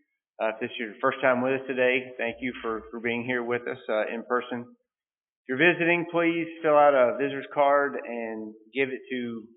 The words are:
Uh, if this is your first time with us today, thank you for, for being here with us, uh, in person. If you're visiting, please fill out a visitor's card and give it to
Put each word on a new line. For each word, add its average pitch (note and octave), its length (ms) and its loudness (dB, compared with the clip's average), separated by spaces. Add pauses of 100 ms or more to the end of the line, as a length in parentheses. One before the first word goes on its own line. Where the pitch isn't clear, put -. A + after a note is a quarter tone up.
(420)
Uh, A2 160 0
if - 40 -10
this A#2+ 120 -2
is - 80 -10
your G#2+ 180 -8
first C3 220 0
time B2+ 240 4
with C3 160 0
us C3+ 60 -14
today, B2+ 500 2
thank A#2 240 -4
you B2+ 220 -6
for, A2 260 -4
for A#2 100 -10
being A#2 240 -2
here B2 200 -2
with A#2+ 260 -4
us, C3 80 -6 (100)
uh, G#2+ 240 0
in A#2 160 -6
person. A#2+ 380 -4 (840)
If B2+ 60 -4
you're E3+ 180 4
visiting, E3+ 380 0
please E3+ 340 0 (160)
fill D3+ 140 4
out D3 180 8
a B2 240 4
visitor's C#3 360 -4
card C#3+ 400 4 (120)
and A2+ 480 -8 (220)
give C3+ 140 0
it B2+ 100 -8 (140)
to A#2+ 300 -6 (140)